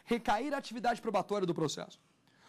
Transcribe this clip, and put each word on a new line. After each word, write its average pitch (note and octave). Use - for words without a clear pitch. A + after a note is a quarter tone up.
recair A#3+
a C#4
atividade A#3+
probatória G3+
do E3+
processo? -